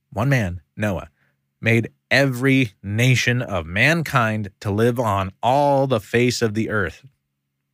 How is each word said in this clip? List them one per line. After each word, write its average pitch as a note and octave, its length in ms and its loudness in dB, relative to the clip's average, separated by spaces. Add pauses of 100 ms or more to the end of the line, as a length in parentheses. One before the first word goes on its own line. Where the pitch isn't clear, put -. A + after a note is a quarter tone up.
(100)
one A#2+ 200 -2
man, G2 320 -2 (140)
Noah. G#2 340 -4 (500)
"Made A2+ 300 0 (180)
every C3 640 2 (100)
nation A#2+ 600 2
of F2 240 -6
mankind A2+ 840 0 (100)
to G#2+ 100 -4
live A#2+ 280 2
on G2 340 -2 (100)
all C#3 440 2
the B2 140 0
face A#2+ 400 0
of A2 140 0
the A2 160 -4
earth." G2 340 -4 (680)